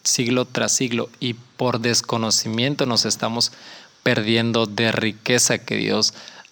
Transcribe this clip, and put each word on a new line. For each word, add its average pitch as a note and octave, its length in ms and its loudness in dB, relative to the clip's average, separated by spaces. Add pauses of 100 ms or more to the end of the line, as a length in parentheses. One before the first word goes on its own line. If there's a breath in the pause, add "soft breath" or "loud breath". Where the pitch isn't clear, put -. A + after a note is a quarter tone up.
siglo B2 400 2
tras A#2 300 -2
siglo A#2 340 -2 (100)
y B2 160 -4
por A#2+ 460 -2
desconocimiento A#2 1080 0
nos A#2 180 0
estamos A2+ 480 -2 (500 loud breath)
perdiendo A2+ 640 2
de G#2+ 260 0
riqueza A2 680 0
que - 180 -6
Dios G#2+ 380 0 (380 loud breath)